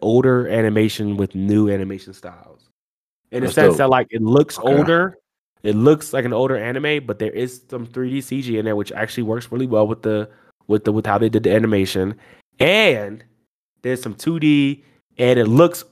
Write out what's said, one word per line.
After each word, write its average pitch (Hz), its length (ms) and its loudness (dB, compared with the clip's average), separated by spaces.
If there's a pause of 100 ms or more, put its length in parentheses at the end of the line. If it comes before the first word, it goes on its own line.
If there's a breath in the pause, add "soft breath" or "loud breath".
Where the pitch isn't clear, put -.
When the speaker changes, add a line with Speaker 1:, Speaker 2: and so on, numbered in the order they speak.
Speaker 1:
older 123 460 2
animation 107 680 0
with 98 180 -4
new 104 360 0
animation 98 440 -8
styles. 85 540 -20 (640)
In 123 100 -4
a 127 40 -2
Speaker 2:
That's - 80 -4
Speaker 1:
sense 160 180 6
Speaker 2:
dope. 156 60 -2
Speaker 1:
that, 139 120 4
like, 127 200 2
it 113 120 -6
looks 131 360 2
Speaker 2:
Okay. 131 180 2
Speaker 1:
older. 170 420 0 (440)
It 104 140 -2
looks 147 360 2
like 135 120 -2
an 123 80 -4
older 131 240 -2
anime, 135 500 -4
but 104 140 -8
there 107 100 -4
is 123 400 -8
some 120 160 -12
three 127 240 -8
D 135 100 -6
C 131 220 -8
G 120 160 -4
in 107 60 -2
there, 110 100 -2
which 104 160 -6
actually 110 320 -6
works 113 300 -6
really 127 160 -4
well 107 180 2
with 113 160 -6
the, 107 260 -2 (380 soft breath)
with 104 180 0
the, 107 80 0
with 107 140 -2
how 104 120 2
they 113 100 2
did 110 160 0
the 98 100 2
animation. 104 640 0 (420 soft breath)
And 131 680 0 (580)
there's 127 200 -4
some 107 140 -10
two 165 240 -4
D, 143 440 0 (340 soft breath)
and 123 200 4
it 113 80 4
looks 156 460 4